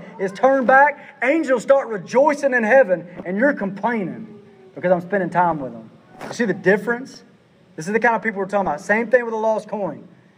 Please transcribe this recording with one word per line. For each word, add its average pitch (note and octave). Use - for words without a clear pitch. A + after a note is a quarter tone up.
is F#3
turned C4+
back, C#4
angels C4
start C4+
rejoicing C4
in A#3
heaven, G#3
and F#3
you're C#4
complaining G3+
because F3
I'm F3
spending F3
time E3+
with B2
them." A2+
You -
see A#3+
the F#3
difference? A#3
This D#3+
is G#3
the A3
kind A3+
of -
people G#3
we're F#3
talking G3
about. D3+
Same A3
thing A#3+
with A3+
the A3
lost A3
coin. F#3